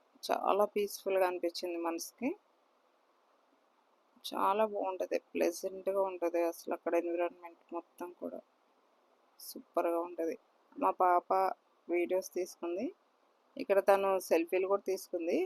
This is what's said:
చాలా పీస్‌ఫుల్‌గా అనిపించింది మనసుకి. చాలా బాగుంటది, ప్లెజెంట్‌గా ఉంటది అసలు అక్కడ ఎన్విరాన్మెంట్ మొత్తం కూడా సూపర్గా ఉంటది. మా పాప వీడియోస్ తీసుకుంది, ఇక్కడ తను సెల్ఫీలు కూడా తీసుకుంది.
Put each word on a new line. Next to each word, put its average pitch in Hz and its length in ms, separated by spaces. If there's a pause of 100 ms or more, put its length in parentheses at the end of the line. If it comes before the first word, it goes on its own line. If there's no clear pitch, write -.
(220)
చాలా - 440
పీస్‌ఫుల్‌గా 196 600
అనిపించింది 175 520
మనసుకి. 320 500 (2000)
చాలా 196 420
బాగుంటది, 185 580
ప్లెజెంట్‌గా 190 800
ఉంటది 175 420
అసలు 170 300
అక్కడ 170 200
ఎన్విరాన్మెంట్ 170 680 (100)
మొత్తం 170 400
కూడా 175 280 (1000)
సూపర్గా 170 600
ఉంటది. 170 360 (400)
మా 190 160
పాప 180 380 (580)
వీడియోస్ 175 440
తీసుకుంది, 180 540 (680)
ఇక్కడ 196 260
తను 196 280 (100)
సెల్ఫీలు 185 480
కూడా 202 160
తీసుకుంది. 185 600